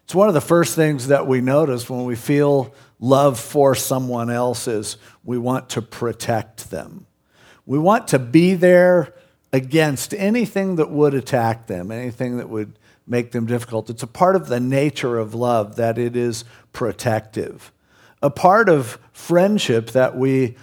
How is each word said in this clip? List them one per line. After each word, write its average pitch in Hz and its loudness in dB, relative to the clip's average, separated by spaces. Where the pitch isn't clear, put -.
It's - -16
one 196 6
of 190 4
the 147 4
first 170 2
things 151 0
that 139 4
we 131 2
notice 131 0
when 123 -6
we 120 -4
feel 143 0
love 135 2
for 139 2
someone 123 -4
else 120 -4
is 107 -6
we 123 -6
want 123 -4
to - -6
protect - -6
them. - -14
We 131 -2
want 196 0
to 139 2
be 160 4
there 180 4
against 135 0
anything 196 -2
that - 0
would 147 2
attack 117 -2
them, 92 -6
anything 123 -8
that - -10
would 107 -8
make 120 -4
them 117 -4
difficult. 113 -6
It's 117 -10
a 123 -10
part 185 2
of 165 -2
the 123 -2
nature 135 -2
of 110 -4
love 117 -2
that 113 -2
it 120 -4
is 120 -4
protective. - -6
A 143 0
part 196 4
of 139 2
friendship 175 0
that 131 0
we 131 -2